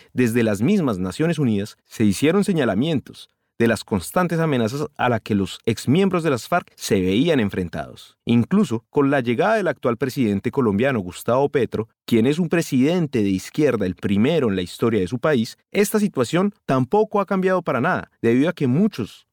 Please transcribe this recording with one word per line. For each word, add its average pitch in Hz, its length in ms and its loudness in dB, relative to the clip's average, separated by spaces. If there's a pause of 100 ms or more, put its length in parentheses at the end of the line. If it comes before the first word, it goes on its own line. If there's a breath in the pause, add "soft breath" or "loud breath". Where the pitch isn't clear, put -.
(120 soft breath)
desde 117 320 2
las 104 180 0
mismas 143 380 0
Naciones 156 400 -4
Unidas, 107 360 -2 (100)
se - 180 -2
hicieron 156 400 2
señalamientos 131 840 -2 (300)
de 117 80 2
las 113 160 0
constantes 170 560 -2
amenazas 139 480 -2 (100)
a 123 120 0
las 113 140 0
que 110 120 -4
los 98 320 -2
exmiembros 170 560 0
de 160 80 0
las 123 160 -4
farc 175 300 -2
se 101 240 0
veían 120 400 2
enfrentados. 87 840 -6
Incluso 120 640 0
con 139 220 0
la 143 80 2
llegada 135 380 0
del 196 100 -2
actual 123 300 -2
presidente 117 560 -2
colombiano, 117 480 0
Gustavo 120 480 -2
Petro, 110 400 -2 (160)
quien 113 220 2
es 151 120 0
un 175 100 0
presidente 147 760 0
de 98 60 2
izquierda, 110 560 0
el 92 100 -4
primero 117 520 2
en 98 60 0
la 92 80 -2
historia 110 380 0
de 87 80 -2
su 123 100 -6
país, 135 400 0 (140)
esta 208 260 0
situación 185 560 0 (100)
tampoco 202 560 0
ha 190 60 -2
cambiado 185 360 0
para 151 180 0
nada, 156 320 -2 (100)
debido 123 260 2
a 175 40 -2
que 135 160 -2
muchos 135 640 -2